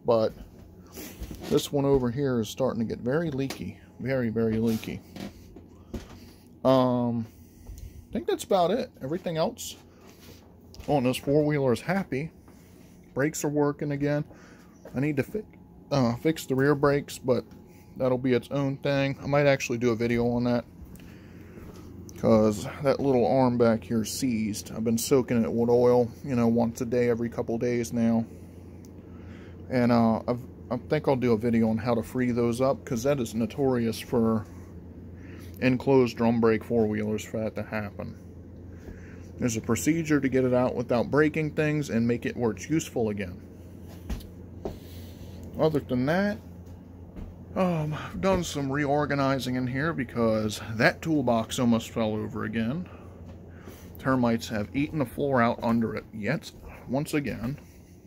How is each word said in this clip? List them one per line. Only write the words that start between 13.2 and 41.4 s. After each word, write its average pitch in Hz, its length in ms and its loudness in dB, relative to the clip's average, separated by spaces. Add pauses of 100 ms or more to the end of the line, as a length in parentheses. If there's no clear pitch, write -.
are 156 60 0
working 147 440 0
again. 147 320 0 (680)
I 127 60 -2
need 147 160 0
to 135 60 4
fi-, - 220 -8 (460)
uh, 120 260 4
fix 160 280 0
the 135 100 -2
rear 135 200 6
brakes, 143 420 2
but 120 300 0 (500)
that'll 127 220 2
be 127 160 2
its 120 160 0
own 139 260 0
thing. 139 460 0
I - 40 -8
might 143 200 4
actually 135 320 2
do 120 140 4
a 113 40 2
video 117 320 2
on 120 160 2
that, 120 220 2 (1500)
'cause 110 500 4 (160)
that 135 160 2
little 127 260 4
arm 123 320 4
back 117 240 4
here 113 200 0
is 104 80 -6
seized. 110 600 -2
I've 110 140 -6
been 117 140 2
soaking 123 440 2
it 78 100 0
with 117 160 2
oil, 123 400 6 (160)
you 139 120 -2
know, 117 100 4
once 117 340 2
a 127 60 -2
day, 120 240 2
every 117 180 0
couple 117 300 -4
days 120 340 0
now. 117 320 2 (1400)
And, 123 220 4
uh, 113 380 4
I've, 120 120 -2 (300)
I 123 60 -2
think 151 320 -2
I'll 139 80 4
do 123 160 2
a 110 40 6
video 113 320 4
on 110 100 0
how 120 180 0
to 110 80 0
free 123 260 0
those 117 300 2
up, 131 240 0
'cause 117 180 -4
that 143 160 2
is 113 160 -4
notorious 117 640 0
for 113 460 2 (1160)
enclosed 127 560 4
drum 117 240 4
brake 110 240 4
four-wheelers 107 600 0
for - 140 -6
that 110 180 -4
to 107 60 -4
happen. 101 540 -8 (1200)
There's 117 180 0
a 110 40 -2
procedure 151 600 2
to 135 80 2
get 127 160 4
it 123 100 2
out 123 220 2
without 120 340 0
breaking 151 420 4